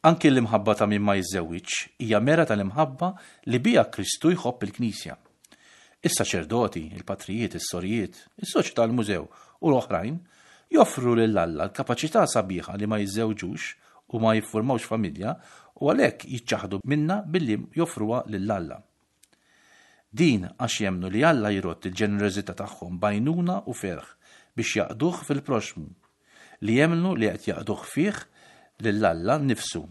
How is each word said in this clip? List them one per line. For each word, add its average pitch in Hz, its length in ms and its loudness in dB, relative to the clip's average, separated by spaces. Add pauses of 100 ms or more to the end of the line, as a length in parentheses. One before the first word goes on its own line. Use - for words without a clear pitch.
Anki 160 240 6
l-imħabba 110 480 4
ta' 110 160 4
min 104 80 2
ma 101 160 2
jiżżewwiġ 90 600 -4 (280)
hija 107 160 4
mera 151 240 4
tal-imħabba 131 680 0 (380)
li 123 160 2
biha 196 240 6
Kristu - 460 0
jħobb 123 340 -2
il-Knisja. 107 480 -6 (880)
Is-saċerdoti, 90 960 0
il-patrijiet, 98 580 -6
is-sorijiet, 92 640 -4 (260)
is-soċjetà - 400 0
l-mużew 104 400 0
u - 480 -4
l-oħrajn 120 460 0 (580)
joffru 123 400 4
lil 113 240 4
Alla 85 300 -2
l-kapaċità 156 580 0
sabiħa 95 480 -2
li 107 160 -4
ma 107 80 0
jiżżewġux 104 680 -4 (420)
u 117 80 -4
ma 110 160 4
jiffurmawx 113 560 0
familja 107 460 -4 (420)
u 143 80 2
għalhekk 220 460 2
jiċċaħdu 98 500 -4
minnha 151 400 0
billi 151 380 -2 (180)
joffruha 120 480 -2
lil 104 240 -4
Alla. 85 300 -4 (1300)
Din 113 400 2
għax - 320 -4
jemnu 92 320 -4
li 127 80 2
Alla 117 320 2
jirott 90 320 -4
il-ġenerożità 101 720 -2
tagħhom 90 400 -10
bajnuna 160 600 0 (100)
u - 80 -8
ferħ - 320 -8 (400)
biex - 300 -4
jaqduh 160 420 -2
fil-proxmu, 123 640 -4 (800)
li 113 140 4
jemnu 170 340 2
li 107 160 2
qed 87 220 -6
jaqduh 85 340 -6
fih 165 320 0 (600)
lil 107 260 0
Alla 90 320 2
nnifsu. 135 540 -2